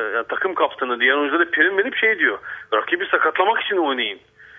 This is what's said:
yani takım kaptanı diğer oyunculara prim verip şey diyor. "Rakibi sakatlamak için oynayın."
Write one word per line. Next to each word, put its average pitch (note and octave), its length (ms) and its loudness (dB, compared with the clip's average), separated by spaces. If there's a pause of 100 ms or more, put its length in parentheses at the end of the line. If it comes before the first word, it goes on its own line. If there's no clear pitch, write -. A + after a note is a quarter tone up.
(160)
yani A#2 120 -2
takım F#3 260 -2
kaptanı C3 460 -2
diğer C3 140 4
oyunculara D3+ 360 2
prim F3+ 280 2
verip A3+ 180 -2
şey A3 220 2
diyor. A#2+ 200 2 (360)
"Rakibi E3+ 320 0
sakatlamak F#3+ 560 2
için G3+ 140 -2
oynayın." B2 420 0 (400)